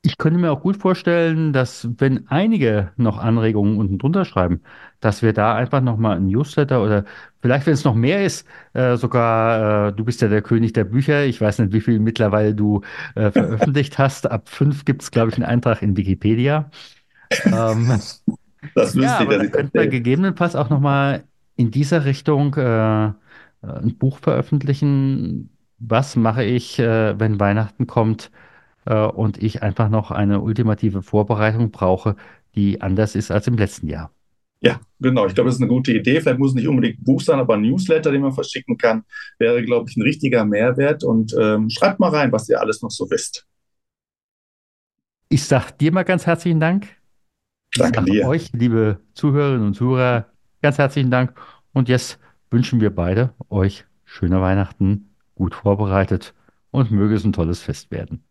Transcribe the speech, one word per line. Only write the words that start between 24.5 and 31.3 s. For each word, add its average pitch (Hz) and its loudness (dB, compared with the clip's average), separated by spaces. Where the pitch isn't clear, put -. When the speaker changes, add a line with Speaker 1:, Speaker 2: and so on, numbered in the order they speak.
Speaker 1:
Was 117 0
mache 113 2
ich, 120 -2
äh, 110 0
wenn 107 0
Weihnachten 104 0
kommt, 110 -2
äh, 110 0
und 104 -2
ich 110 -4
einfach 107 0
noch 107 -2
eine 101 0
ultimative 107 -2
Vorbereitung 107 0